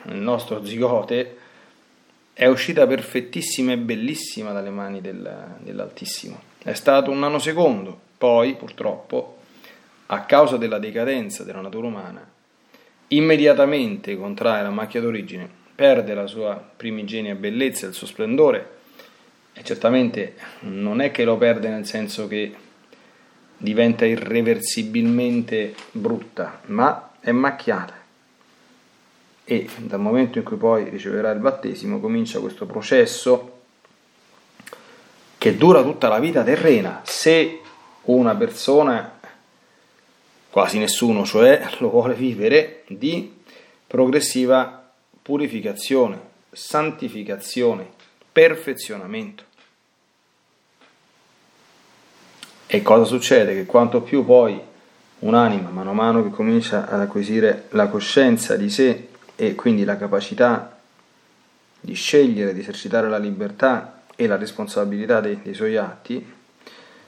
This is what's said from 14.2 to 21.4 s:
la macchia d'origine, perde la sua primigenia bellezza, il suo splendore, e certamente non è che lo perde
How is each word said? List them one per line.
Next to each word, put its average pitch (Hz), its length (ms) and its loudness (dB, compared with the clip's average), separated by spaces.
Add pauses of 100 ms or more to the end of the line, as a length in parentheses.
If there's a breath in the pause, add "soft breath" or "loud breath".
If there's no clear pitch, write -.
la 101 80 -4
macchia 107 300 -6
d'origine, 95 480 -8 (260)
perde 120 400 4
la 101 120 -4
sua 107 280 -8
primigenia 107 800 -10
bellezza, 104 520 -4
il 92 80 -14
suo - 120 -14
splendore, 120 640 0 (840 soft breath)
e - 120 -20
certamente 113 720 0 (260 loud breath)
non 104 400 -4
è 139 100 0
che 120 140 -2
lo 113 120 2
perde 113 320 2